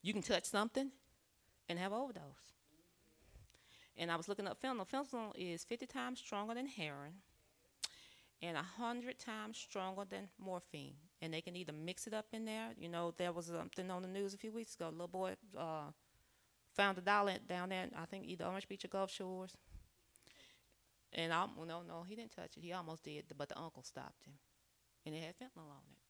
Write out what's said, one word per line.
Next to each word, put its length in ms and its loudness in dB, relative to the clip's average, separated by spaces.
You 100 2
can 100 2
touch 220 6
something 460 4
and 100 0
have 140 2
an 60 2
overdose. 560 -4
And 140 0
I 60 6
was 120 0
looking 180 0
up 160 -2
fentanyl. 260 2
Fentanyl 460 -2
is 300 -2
fifty 220 -2
times 340 -2
stronger 340 0
than 120 0
heroin. 480 -4
And 140 0
a 60 2
hundred 560 -2
times 400 -6
stronger 500 -2
than 200 -4
morphine. 560 -4
And 120 0
they 60 2
can 160 -6
either 160 -4
mix 340 -2
it 80 -2
up 180 0
in 120 -2
there. 240 -2
You 100 -4
know, 280 2
there 160 4
was 140 -2
something 440 -2
on 120 0
the 60 -2
news 260 0
a 40 -12
few 140 -4
weeks 220 -4
ago. 140 0
A 20 0
little 180 -2
boy, 260 2
uh, 340 0
found 240 8
a 20 -2
dollar 340 10
down 220 2
there, 260 4
I 100 -2
think 200 -6
either 180 -2
Orange 240 0
Beach 160 -6
or 40 -4
Gulf 220 4
Shores. 460 -4
And 200 2
I, 140 6
well, 100 -6
no, 200 -4
no, 220 -6
he 60 -8
didn't 200 -10
touch 220 -10
it. 60 -12
He 100 -6
almost 300 -4
did, 220 -6
but 120 -2
the 100 -6
uncle 240 -6
stopped 420 -10
him. 100 -16
And 100 -4
it 80 -2
had 140 -6
fentanyl 320 -12
on 220 -16
it. 80 -20